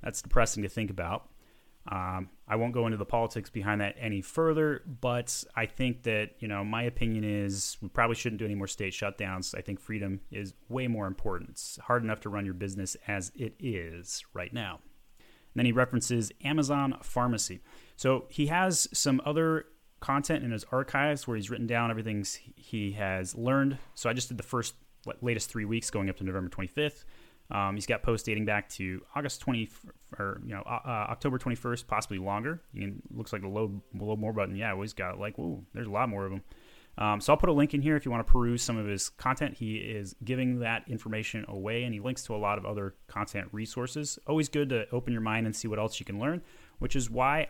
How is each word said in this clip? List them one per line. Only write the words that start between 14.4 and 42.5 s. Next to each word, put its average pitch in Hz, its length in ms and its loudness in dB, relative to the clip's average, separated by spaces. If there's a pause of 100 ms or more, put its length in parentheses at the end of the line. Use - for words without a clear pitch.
now. 101 280 -6 (380)
And - 380 -14
then 120 80 4
he 120 80 6
references 120 580 4 (140)
Amazon 139 580 4
Pharmacy. 117 580 0 (360)
So 131 320 4
he 147 200 0
has 175 440 4
some 131 320 4
other 160 400 2 (360)
content 139 440 0
in 120 60 -2
his 107 140 -4
archives 139 600 0
where 120 100 -2
he's 101 120 -4
written 120 180 -4
down 117 240 2
everything 110 300 -2
s-, - 180 -4 (180)
he 104 360 -4
has 95 420 -2
learned. 135 440 2 (160)
So - 160 0
I - 20 2
just 123 160 -2
did 123 80 -6
the 104 80 -6
first, - 300 -2 (300)
what, - 180 -8
latest 120 260 0
three 110 160 -4
weeks 113 260 -2
going 98 200 0
up - 80 -4
to 98 60 -6
November 92 260 -2
twenty-fifth. 143 560 -2 (460)
Um, 98 220 0
he's 104 120 -4
got 113 180 0
posts 113 200 2
dating 107 200 0
back 104 240 0
to 92 340 -6 (140)
August 143 240 -4
twenty, 113 280 0 (520)
or, 98 240 -4
you 117 100 -8
know, 98 100 -8
uh, 117 200 -4
uh, 113 260 -2
October 127 260 -2
twenty-first, 120 520 -2
possibly 104 300 -2
longer. 107 440 -4 (100)
You 107 100 -8
can, 101 280 -6
looks 113 220 -8
like 101 100 -4
the 98 60 -6
load, 101 320 -2 (120)
load 104 280 -2
more 107 120 -2
button. 98 220 0
Yeah, 107 160 -2
always 101 220 -4
got, 92 260 -4
like, 101 180 -6
whoa, - 280 -4 (100)
there's 113 140 -6
a - 20 -6
lot 113 180 2
more 98 180 -2
of 95 60 -4
'em. 95 100 -6 (540)
Um, 104 240 2
so 139 120 6
I'll 151 40 8
put - 120 6
a 170 40 6
link 147 220 6
in 143 80 4
here 151 140 4
if 143 80 0
you 127 80 -2
wanna 117 100 0
peruse 120 400 10
some 117 140 0
of 107 100 -2
his 101 220 -2
content. - 480 0
He 110 220 -4
is 101 440 -8
giving 127 380 0
that 113 280 -2
information 110 600 -4
away, 104 340 -2
and 120 100 -2
he 107 60 -4
links 123 280 -4
to 110 100 -4
a - 20 0
lot 104 180 2